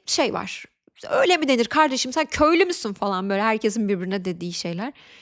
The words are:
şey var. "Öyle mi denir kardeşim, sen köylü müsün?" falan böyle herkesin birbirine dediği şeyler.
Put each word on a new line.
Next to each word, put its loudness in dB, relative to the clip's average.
şey 0
var. -8
"Öyle 4
mi 0
denir 4
kardeşim, 2
sen 0
köylü 4
müsün?" -4
falan -4
böyle 0
herkesin 0
birbirine -4
dediği -6
şeyler. -8